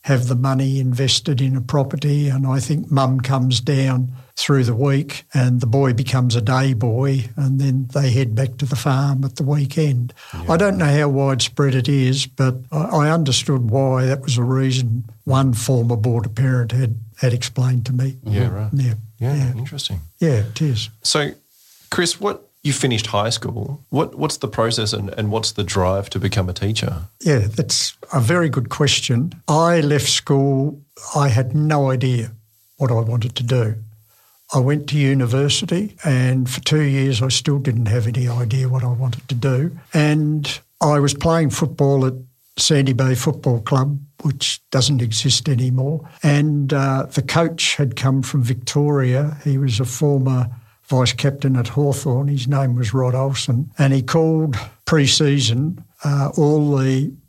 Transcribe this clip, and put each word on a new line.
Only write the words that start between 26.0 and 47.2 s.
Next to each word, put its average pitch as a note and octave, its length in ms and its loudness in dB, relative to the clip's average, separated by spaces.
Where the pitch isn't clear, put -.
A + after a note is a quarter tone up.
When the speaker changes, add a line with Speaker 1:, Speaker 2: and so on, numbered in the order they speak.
Speaker 2:
to - 80 -4
become F#2+ 300 0
a F2 40 -6
teacher? G2 500 -4
Speaker 1:
Yeah, C#3+ 180 2
that's - 560 -2
a C3 80 2
very E3 280 2
good A#2+ 200 -2
question. C#3 640 0
I E3 320 4
left C#3+ 280 2
school, C#3 720 0
I C#3+ 120 2
had B2 260 2
no D3+ 380 2
idea B2 400 0
what C3+ 120 0
I A#2+ 120 2
wanted A#2 340 -2
to B2 80 -4
do. A#2 320 0
I C3+ 60 2
went D3 300 0
to D3+ 80 0
university C#3 1000 0
and B2+ 440 2
for - 120 -8
two D#3 200 0
years C3+ 400 0
I C3 60 0
still C#3+ 320 0
didn't A#2+ 280 0
have G#2 200 0
any B2 220 -2
idea B2 400 -2
what B2+ 140 0
I B2 80 -2
wanted B2 380 -4
to C3 60 -2
do. C3+ 420 0
And D3+ 680 0
I D3 180 4
was C#3+ 140 2
playing E3 380 2
football C#3 540 2
at C3 80 0
Sandy C#3 360 2
Bay C3 200 2
Football B2 480 -2
Club, C#3 380 0
which - 400 -4
doesn't C3 300 0
exist A#2+ 480 -2
anymore. C3 580 0
And, D3 480 2
uh, C3+ 400 0
the C#3 120 -2